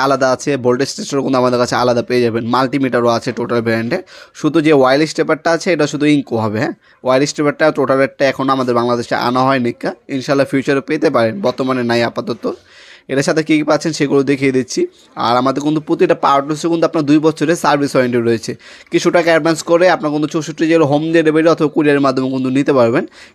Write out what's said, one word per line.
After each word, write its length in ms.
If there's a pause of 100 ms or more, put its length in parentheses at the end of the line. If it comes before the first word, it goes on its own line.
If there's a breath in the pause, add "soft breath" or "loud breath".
আলাদা 300
আছে, 140 (140)
ভোল্টেজ 320
টেস্টারও 300
কিন্তু 160
আমাদের 200
কাছে 200
আলাদা 260
পেয়ে 160
যাবেন, 180 (120)
মাল্টিমিটারও 640
আছে 200
টোটাল 280
ব্র্যান্ডে। 320 (420 loud breath)
শুধু 260
যে 140
ওয়্যারলেস 320
স্টেপারটা 440
আছে 180
এটা 180
শুধু 120 (100)
ইনকো 300
হবে, 180
হ্যাঁ, 120 (300 soft breath)
ওয়্যারলেস 280
স্টেপারটা 320 (140)
টোটাল 200 (100)
একটা 220
এখনও 260
আমাদের 240
বাংলাদেশে 340 (140)
আনা 200
হয়নি, 240 (440)
ইনশাল্লাহ 360
ফিউচারে 360
পেতে 280
পারেন, 180 (120)
বর্তমানে 440
নাই 100 (100)
আপাতত। 340 (680 loud breath)
এটার 160
সাথে 200
কী 100
কী 120
পাচ্ছেন 280
সেগুলো 220 (100)
দেখিয়ে 280
দিচ্ছি। 220 (460 soft breath)
আর 160
আমাদের 240
কিন্তু 220
প্রতিটা 360
পাওয়ার 220
টুলসে 260
কিন্তু 180
আপনার 200
দুই 160
বছরের 380
সার্ভিস 300
ওয়ারেন্টি 240 (100)
রয়েছে। 240 (400 loud breath)
কিছু 240
টাকা 160
অ্যাডভান্স 280 (100)
করে 160 (100)
আপনার 180
কিন্তু 200
চৌষট্টি 360
জেলা 220
হোম 100 (140)
ডেলিভারি 380
অথবা 220
কুরিয়ারের 300
মাধ্যমে 280
কিন্তু 240
নিতে 200
পারবেন। 260 (300 loud breath)